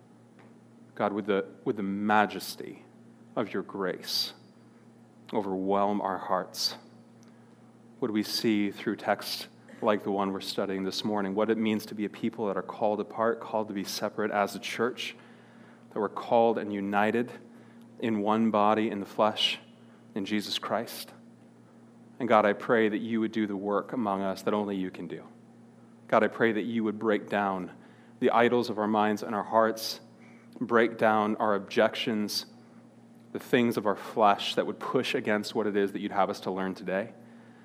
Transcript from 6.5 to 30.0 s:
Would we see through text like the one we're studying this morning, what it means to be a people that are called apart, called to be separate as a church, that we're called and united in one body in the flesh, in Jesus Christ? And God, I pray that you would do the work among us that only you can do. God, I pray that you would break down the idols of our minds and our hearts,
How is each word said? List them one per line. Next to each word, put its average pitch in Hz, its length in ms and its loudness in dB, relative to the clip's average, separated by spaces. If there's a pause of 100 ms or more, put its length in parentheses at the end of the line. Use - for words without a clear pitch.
Would 123 100 0
we 104 120 2
see 104 480 2
through 101 260 -4
text - 520 -4 (320)
like 107 240 2
the 107 60 -2
one 98 220 0
we're 95 80 -4
studying 95 440 -4
this 92 180 -4
morning, 101 320 -2
what 107 160 2
it 110 60 2
means 110 300 0
to - 80 -12
be 107 100 -4
a 98 60 -4
people 113 360 -4
that 92 120 -2
are 92 40 -2
called 104 380 -2
apart, 113 400 -2
called 107 280 -4
to 104 60 -8
be 98 80 -4
separate 104 480 -4
as 101 240 0
a 98 40 -10
church, - 580 -4 (760)
that - 60 -6
we're 101 120 0
called 117 480 2
and 104 140 -4
united 104 600 0 (640)
in 110 220 -2
one 107 300 2
body 107 400 4
in 101 100 -4
the 92 60 -8
flesh, - 520 0 (560)
in 101 100 -4
Jesus 104 340 -2
Christ? - 520 -6 (1080)
And 120 80 -2
God, 107 180 8
I 101 60 6
pray 110 380 2
that 104 100 -2
you 113 200 -2
would 110 120 -2
do 107 140 0
the 101 100 -4
work 101 360 -2
among 101 300 0
us 95 200 -4
that 107 120 0
only 101 220 -2
you 92 140 -4
can 87 180 -10
do. 80 140 -12 (840)
God, 113 160 4
I 107 60 6
pray 113 240 2
that 104 100 -2
you 113 220 -2
would 107 140 -2
break 107 300 0
down 98 440 -2 (480)
the 123 100 4
idols 120 400 4
of 104 80 -4
our 107 80 0
minds 107 380 2
and 117 100 -6
our 101 80 -2
hearts, 113 560 2 (640)